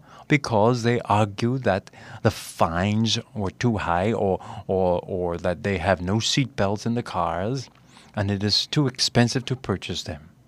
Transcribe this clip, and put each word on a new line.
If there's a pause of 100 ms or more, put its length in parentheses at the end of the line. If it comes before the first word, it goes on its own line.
(300)
because
they
argue
that (300)
the
fines (140)
were
too
high
or, (260)
or,
or
that
they
have
no
seatbelts
in
the
cars (460)
and
it
is
too
expensive
to
purchase
them. (180)